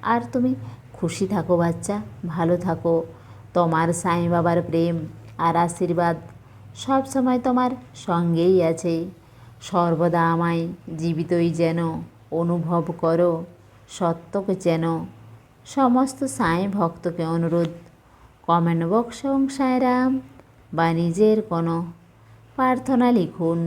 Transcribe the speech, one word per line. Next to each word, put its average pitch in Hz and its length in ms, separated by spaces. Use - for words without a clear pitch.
আর 233 180
তুমি 254 200
খুশি 185 360
থাকো 208 280
বাচ্চা, 170 340
ভালো 170 220
থাকো। 165 300
তোমার 165 340
সাঁই 175 320
বাবার 170 340
প্রেম 165 280
আর 165 160
আশীর্বাদ 170 520
সব 269 180
সময় 254 340
তোমার 247 240
সঙ্গেই 170 580
আছে। 165 320
সর্বদা 170 540
আমায় 170 300
জীবিতই 170 500
যেন 165 180
অনুভব 170 520
করো, 170 280
সত্যকে 190 680
চেনো। 165 320
সমস্ত 262 440
সাঁই 170 240
ভক্তকে 170 460
অনুরোধ, 170 360
কমেন্ট 170 440
বক্সে 233 380
ওং 269 120
সাঁইরাম 254 520
বা 165 180
নিজের 170 440
কোনো 165 260
প্রার্থনা 254 560
লিখুন। 170 560